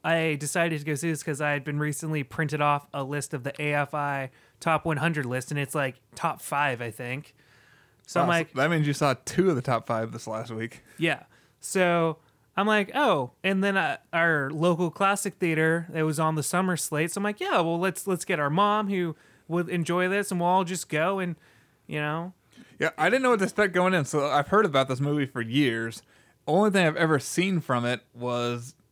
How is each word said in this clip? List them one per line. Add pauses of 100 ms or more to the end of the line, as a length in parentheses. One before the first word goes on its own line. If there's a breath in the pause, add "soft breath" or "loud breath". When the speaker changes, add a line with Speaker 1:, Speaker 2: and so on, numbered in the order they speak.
Speaker 1:
I
decided
to
go
see
this
'cause
I
had
been
recently
printed
off
a
list
of
the
A
F
I (300 soft breath)
top
one
hundred
list,
and
it's,
like, (180)
top
five,
I
think. (720 soft breath)
So
I'm
Speaker 2:
Wow,
so
Speaker 1:
like
Speaker 2:
that
means
you
saw (100)
two
of
the
top
five
this
last
week. (140)
Speaker 1:
Yeah. (360 soft breath)
So (360 soft breath)
I'm
like,
"Oh." (100)
And
then,
uh, (160)
our
local
classic
theater,
it
was
on
the
summer
slate.
So
I'm
like,
"Yeah,
well,
let's,
let's
get
our
mom
who (320 soft breath)
would
enjoy
this,
and
we'll
all
just
go,"
and, (520 soft breath)
you
know. (440 loud breath)
Speaker 2:
Yeah,
I
didn't
know
what
to
expect
going
in.
So
I've
heard
about
this
movie
for
years. (440 soft breath)
Only
thing
I've
ever
seen
from
it (120)
was (180)